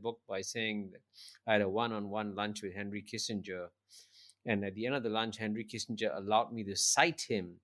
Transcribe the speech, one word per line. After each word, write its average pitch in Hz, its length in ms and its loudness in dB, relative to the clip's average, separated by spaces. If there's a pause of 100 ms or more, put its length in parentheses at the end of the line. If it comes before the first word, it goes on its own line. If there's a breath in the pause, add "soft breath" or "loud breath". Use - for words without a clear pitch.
book 117 120 -2 (100)
by 98 140 -2
saying 107 500 -2
that - 100 -20 (440 loud breath)
I 113 80 6
had 104 80 8
a 98 200 2
one-on-one 104 520 -2
lunch 104 280 -2
with 92 120 -4
Henry 101 360 -6
Kissinger. 95 580 -4 (760 loud breath)
And 101 200 2
at 95 100 -4
the 110 120 -2
end 135 100 0
of 123 80 -2
the 110 160 0
lunch, 110 180 -2
Henry 110 260 -2
Kissinger 110 500 -4
allowed 104 380 4
me 113 120 -6
to 98 120 -4
cite - 460 4 (120)
him 90 300 -2